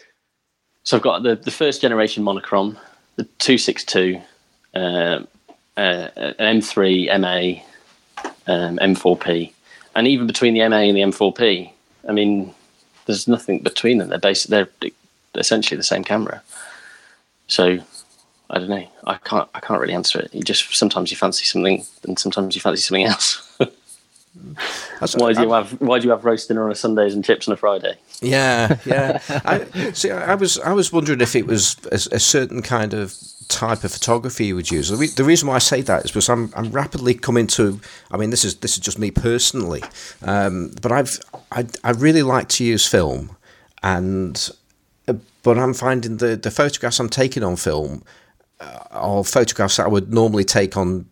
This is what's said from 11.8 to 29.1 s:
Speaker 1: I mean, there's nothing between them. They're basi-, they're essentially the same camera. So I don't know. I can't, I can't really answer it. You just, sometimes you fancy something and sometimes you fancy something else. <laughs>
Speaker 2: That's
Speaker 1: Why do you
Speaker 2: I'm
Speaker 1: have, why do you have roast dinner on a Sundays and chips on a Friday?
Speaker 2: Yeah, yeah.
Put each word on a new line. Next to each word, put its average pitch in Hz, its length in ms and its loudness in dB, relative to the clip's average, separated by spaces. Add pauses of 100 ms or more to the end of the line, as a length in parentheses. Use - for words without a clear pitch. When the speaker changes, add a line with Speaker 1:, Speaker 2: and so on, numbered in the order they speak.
Speaker 1:
I - 40 -4
mean, 101 440 0 (500)
there's 104 220 -2
nothing 110 320 0
between - 400 0
them. 90 100 -4
They're 92 100 -4
basi-, 98 280 2
they're 98 220 2 (680)
essentially - 420 0
the - 60 -6
same 95 200 -2
camera. - 380 -4 (1040)
So 90 320 2 (720)
I 87 80 -2
don't 90 100 -6
know. 98 180 -6 (180)
I 98 100 -2
can't, - 400 -4
I - 60 -10
can't - 200 -2
really 87 120 -2
answer - 260 -2
it. - 140 -8
You - 100 -8
just, - 320 -2
sometimes 98 340 0
you - 80 -8
fancy - 280 -2
something 92 380 2 (200)
and 92 160 -4
sometimes 95 340 -2
you 101 80 -6
fancy 90 200 -2
something 95 240 2
else. - 420 -2 (120)
<laughs> - 1400 -10
Speaker 2:
That's 110 160 -4
Speaker 1:
Why 120 180 4
do 110 80 2
you 113 120 4
Speaker 2:
I'm 110 120 2
Speaker 1:
have, 120 160 -10
why 123 180 2
do 117 60 -2
you 120 60 4
have 110 120 2
roast 113 240 0
dinner 110 180 0
on 107 60 -2
a 104 40 -4
Sundays 107 380 2
and 101 100 -2
chips - 240 2
on 107 60 0
a 95 40 -2
Friday? 95 380 -2 (260)
Speaker 2:
Yeah, 123 640 2
yeah. 135 340 0 (240)